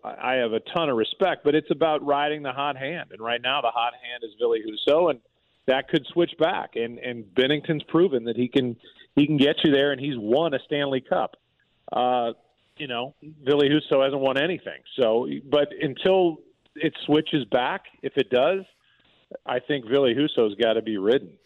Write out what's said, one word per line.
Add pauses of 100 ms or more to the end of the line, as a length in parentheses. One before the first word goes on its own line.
I,
I
have
a
ton
of
respect,
but
it's
about
riding
the
hot
hand.
And
right
now
the
hot
hand
is
Ville
Husso,
and (460)
that
could
switch
back.
And,
and (100)
Binnington's
proven
that
he
can, (380)
he
can
get
you
there,
and
he's
won
a
Stanley
Cup. (560)
Uh, (460)
you
know, (300)
Ville
Husso
hasn't
won
anything. (180)
So, (220)
but (140)
until (360)
it (100)
switches
back, (200)
if
it
does, (840)
I
think
Ville
Husso's
gotta
be
ridden. (180)